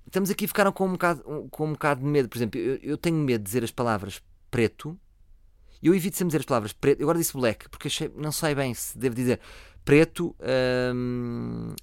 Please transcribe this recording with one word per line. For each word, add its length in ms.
estamos 220
aqui 160
a 40
ficar 240
com 140
um 60
bocado, 340
um, 220
com 200
um 40
bocado 280
de 60
medo. 220
Por 80
exemplo, 240
eu, 220
eu 160
tenho 180
medo 240
de 60
dizer 180
as 60
palavras 500
preto. 420
Eu 140
evito 200
sempre 120
dizer 100
as 80
palavras 260
preto. 280
Eu 60
agora 120
disse 180
black, 320
porque 200
achei, 260
não 160
sei 240
bem 180
se 240
devo 200
dizer 240
preto, 500
hum, 880